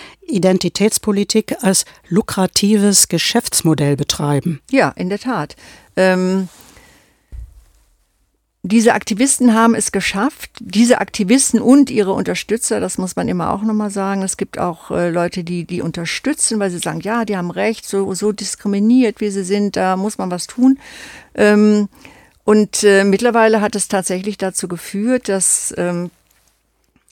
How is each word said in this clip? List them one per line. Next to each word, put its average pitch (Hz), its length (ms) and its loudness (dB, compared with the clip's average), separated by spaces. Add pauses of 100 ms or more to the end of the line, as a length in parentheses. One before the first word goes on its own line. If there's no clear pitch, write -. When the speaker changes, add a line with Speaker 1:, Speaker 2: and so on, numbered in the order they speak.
(260)
Speaker 1:
Identitätspolitik 202 1400 0
als 190 240 2 (220)
lukratives 202 1000 2
Geschäftsmodell 151 880 0
betreiben. 147 640 -2 (100)
Speaker 2:
Ja, 240 180 4
in - 200 -6
der 202 100 -4
Tat. 202 360 -6 (400)
Ähm, 185 520 2 (2250)
diese 220 300 4
Aktivisten 233 600 2
haben 226 220 4
es - 160 -4
geschafft, - 580 -4 (100)
diese 233 420 2
Aktivisten 220 600 0
und 269 300 6
ihre 196 220 0
Unterstützer, 202 680 -4
das 185 180 -6
muss 185 180 -4
man 180 120 -4
immer 180 260 -2
auch 202 80 -4
nochmal 214 300 -2
sagen, 196 320 -4
es 190 140 -6
gibt - 200 -8
auch, 180 320 -6
äh, 175 220 -2
Leute, 175 320 -4
die, 170 220 -6
die 175 160 -8
unterstützen, 175 800 -4
weil 196 120 -2
sie 175 80 -8
sagen, 160 220 -8
"Ja, 220 240 -4
die 202 120 -4
haben 175 140 -6
recht, 208 340 -4
so, 196 300 -4
so 208 160 -2
diskriminiert, 208 920 0
wie 214 80 -2
sie 196 140 -4
sind, 202 320 -2
da 185 220 0
muss 202 200 -4
man 185 140 -6
was 175 160 -8
tun." 262 320 2 (560)
Ähm, 208 540 4 (560)
und, 214 380 2
äh, 196 200 6
mittlerweile 220 580 4
hat 208 140 -2
es 202 120 -4
tatsächlich 190 500 -4
dazu 185 300 -6
geführt, 208 640 -4
dass, - 480 -2
ähm, 175 340 -4 (1000)